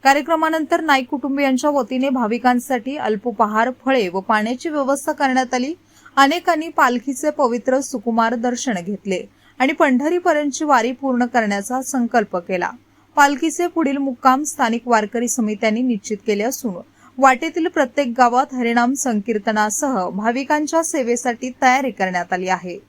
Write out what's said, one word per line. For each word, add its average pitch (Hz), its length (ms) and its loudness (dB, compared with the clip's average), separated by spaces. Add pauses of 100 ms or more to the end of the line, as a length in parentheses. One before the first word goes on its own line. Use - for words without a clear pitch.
कार्यक्रमानंतर 320 760 0
नाईक 269 260 0
कुटुंबियांच्या 277 640 -2
वतीने 254 400 -2
भाविकांसाठी 247 880 -2
अल्पोपहार, 220 720 0 (140)
फळे 254 240 2
व 180 100 -4
पाण्याची 220 500 0
व्यवस्था 285 420 -2
करण्यात 262 420 0
आली. 262 200 -2 (420)
अनेकांनी 320 520 2
पालखीचे 277 640 0
पवित्र 262 500 0
सुकुमार 233 560 -2
दर्शन 240 500 -2
घेतले 190 380 -6 (360)
आणि 269 140 2
पंढरीपर्यंतची 302 920 2
वारी 247 260 2
पूर्ण 254 340 -2
करण्याचा 226 560 -2
संकल्प 240 560 0
केला. 180 320 -4 (460)
पालखीचे 294 520 2
पुढील 311 300 0
मुक्काम 269 460 2
स्थानिक 240 440 -2
वारकरी 233 400 0
समित्यांनी 214 540 -2
निश्चित 220 360 -2 (100)
केले 202 160 0
असून 240 300 -4 (440)
वाटेतील 269 500 4
प्रत्येक 285 500 0
गावात 247 360 4
हरिनाम 240 400 2
संकीर्तनासह 214 1160 0
भाविकांच्या 277 720 0
सेवेसाठी 247 680 -2 (120)
तयारी 262 300 2
करण्यात 180 420 -2
आली 185 140 -4
आहे. 180 300 -4 (120)